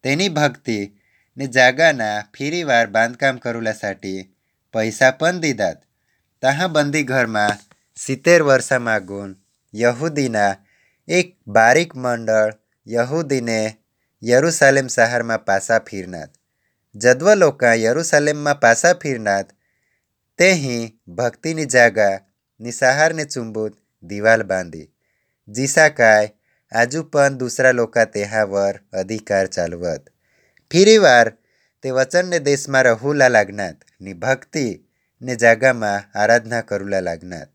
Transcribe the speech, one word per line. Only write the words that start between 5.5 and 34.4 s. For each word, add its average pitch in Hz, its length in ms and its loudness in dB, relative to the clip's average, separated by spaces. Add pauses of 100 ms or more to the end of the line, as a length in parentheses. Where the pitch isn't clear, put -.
તહા 143 240 0
બંદી 151 360 0
ઘરમાં 113 560 0 (380)
સિત્તેર 160 460 2
વર્ષા 135 360 2
માગુન 101 580 -6 (380)
યહૂદીના 120 840 -2 (520)
એક 175 280 -2 (100)
બારીક 123 500 2
મંડળ 113 580 -2 (340)
યહૂદીને 117 880 -4 (480)
યરુશલેમ 135 600 2
શહેરમાં 117 580 -2
પાસા 98 340 0
ફીરનાત. 90 520 -10 (640)
જદવ 127 400 2
લોકા 139 400 2
યરુશલેમમાં 147 880 -2
પાસા 117 320 4
ફીરનાત, 110 560 -4 (880)
તેહી 139 680 0
ભક્તિની 123 560 -6
જાગા 110 560 2 (400)
નિસાહારને 143 640 0
ચુંબુત 110 500 -8 (280)
દિવાલ 104 400 0
બાંધી. 90 460 -8 (600)
જીસા 135 400 2
કાય 107 460 4 (380)
આજુ 120 300 -2
પણ 139 340 0
દૂસરા 127 360 0
લોકા 117 320 0
તેહા 107 400 -4
વર 98 360 -2 (120)
અધિકાર 95 540 -4
ચાલવત. 85 560 -6 (680)
ફીરીવાર 165 640 6 (500)
તે 131 80 -8
વચનને 170 480 -2
દેશમાં 139 440 0
રહુલા 127 460 2
લાગનાત, 101 480 0 (240)
ની 95 120 -14
ભક્તિ 117 720 -6 (380)